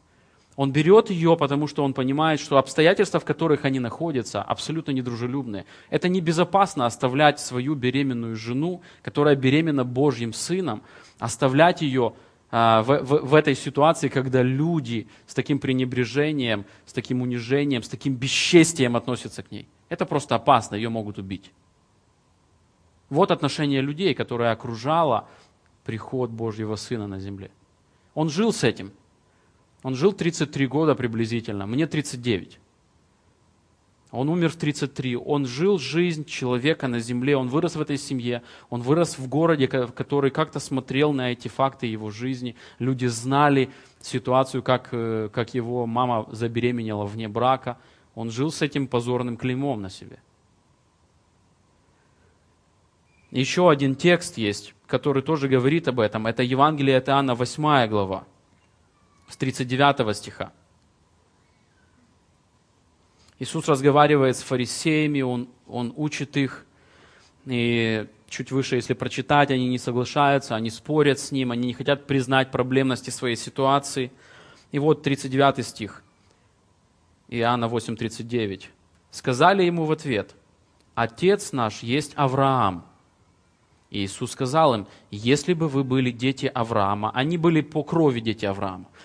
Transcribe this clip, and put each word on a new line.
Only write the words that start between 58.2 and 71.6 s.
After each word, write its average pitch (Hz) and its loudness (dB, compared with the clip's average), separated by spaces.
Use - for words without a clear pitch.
с - -20
тридцать 131 -4
девятого 131 2
стиха. - -12
Иисус 151 -8
разговаривает 143 4
с - -10
фарисеями, 143 0
он, 123 -4
он 120 -6
учит 147 -6
их. 139 -4
И 117 0
чуть - -10
выше, 131 0
если 120 -2
прочитать, 139 0
они 127 0
не 127 -2
соглашаются, 127 0
они 113 -4
спорят 147 0
с - -10
ним, 131 -2
они 120 -4